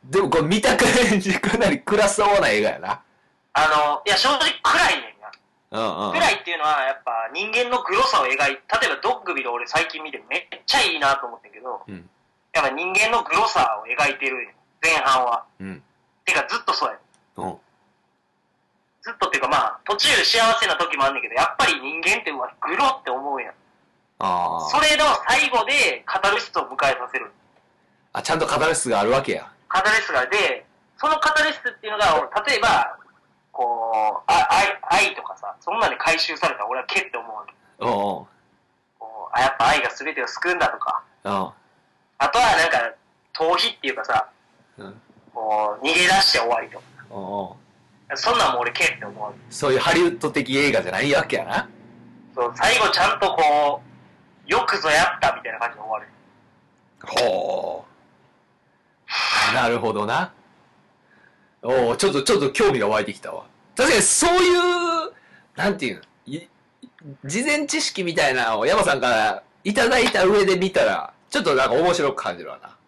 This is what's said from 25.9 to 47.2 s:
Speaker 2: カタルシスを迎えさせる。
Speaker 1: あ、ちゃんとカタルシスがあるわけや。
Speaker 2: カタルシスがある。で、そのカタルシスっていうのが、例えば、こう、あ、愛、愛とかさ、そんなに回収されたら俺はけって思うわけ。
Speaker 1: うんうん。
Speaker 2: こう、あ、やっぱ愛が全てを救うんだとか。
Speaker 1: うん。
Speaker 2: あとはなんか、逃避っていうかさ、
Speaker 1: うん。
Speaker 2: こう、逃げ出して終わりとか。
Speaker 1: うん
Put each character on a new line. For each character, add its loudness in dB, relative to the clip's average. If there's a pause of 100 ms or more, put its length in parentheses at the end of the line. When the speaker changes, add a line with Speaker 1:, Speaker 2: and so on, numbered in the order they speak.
Speaker 2:
カ -6
タ 2
ル 0
シ -12
ス -4
を -2
迎 -10 (160)
え 0
さ -6
せ -8
る。 -10 (800)
Speaker 1:
あ、 -6
ち -8
ゃ 2
ん -2
と 0
カ -2
タ 2
ル 2
シ -2
ス -4
が 4
あ 2
る 2
わ 2
け -4
や。 -8 (180)
Speaker 2:
カ 0
タ 2
ル 2
シ 0
ス -8
が 2
あ 0
る。 -6
で、 0 (340)
そ 0
の 2
カ 2
タ 4
ル 2
シ -10
ス -8
っ -10
て -10
い -6
う -4
の -6
が、 2 (160)
例 0
え -2
ば、 2 (540)
こ 0
う、 2
あ、 6
愛、 2
愛 -6
と -12
か -12
さ、 -12
そ -6
ん -2
な 2
に -4
回 0
収 -4
さ -2
れ -2
た -12
ら -4
俺 -2
は -8
け -2
っ -10
て -8
思 -10
う -12
わ -12
け。 -20 (280)
Speaker 1:
う -6
ん 0
う 2
ん。 0
Speaker 2:
こ -4 (720)
う、 -18 (260)
あ、 0
や 2
っ -2
ぱ 4
愛 2
が -4
全 -8
て -6
を -6
救 -4
う 0
ん -4
だ 2
と -6
か。 -6 (220)
Speaker 1:
う -4
ん。 -2 (840)
Speaker 2:
あ 2
と 2
は 6
な 4
ん 0
か、 0 (420)
逃 2
避 0
っ -20
て -4
い -2
う -6
か -8
さ、 0 (500)
Speaker 1:
う -16
ん。 -18 (340)
Speaker 2:
こ 0
う、 -10
逃 0
げ 0
出 4
し 4
て 2
終 0
わ 0
り -12
と -18
か。 -20 (260)
Speaker 1:
う -12
ん -6